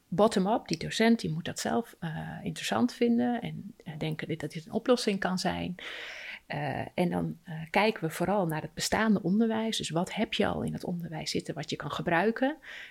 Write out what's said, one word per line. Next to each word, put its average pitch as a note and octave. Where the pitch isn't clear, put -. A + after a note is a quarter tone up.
bottom-up, G#3
die D#3+
docent, A3+
die E3
moet E3
dat -
zelf, A#3
eh, E3
interessant G#3+
vinden A#3+
en, D#3
eh, D#3
denken D#3
dit, D#3+
dat D3+
dit D#3
een -
oplossing A3
kan F#3
zijn. F3
Eh, D3
en F3
dan, E3
eh, E3
kijken G#3+
we D#3+
vooral F#3
naar D#3
het -
bestaande G#3+
onderwijs. A3
Dus -
wat E3+
heb A3
je -
al E3+
in D#3
het D#3
onderwijs D#3+
zitten -
wat D3
je -
kan -
gebruiken? G#3